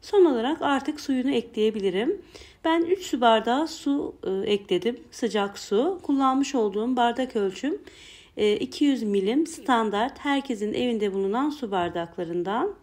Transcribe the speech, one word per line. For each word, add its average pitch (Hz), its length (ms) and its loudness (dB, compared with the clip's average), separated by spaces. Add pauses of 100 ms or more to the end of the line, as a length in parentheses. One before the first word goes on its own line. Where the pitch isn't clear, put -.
(100)
Son 403 140 8
olarak 269 380 2
artık 285 380 0
suyunu 262 300 0
ekleyebilirim. 220 920 0 (420)
Ben 330 180 2
üç 359 240 0
su 262 140 -2
bardağı 233 480 4
su, 285 460 -4 (100)
e, 190 280 -2
ekledim, 202 480 -2 (100)
sıcak 202 480 -2
su. 311 440 0
Kullanmış 269 520 0
olduğum 220 420 0
bardak 247 400 0
ölçüm, 226 420 -2 (580)
e, 208 200 2
iki - 280 -4
yüz 269 180 2
milim 208 440 2
standart, 226 720 0
herkesin 262 560 -2
evinde 220 380 0
bulunan 202 380 0
su 254 200 -8
bardaklarından. 175 1120 -2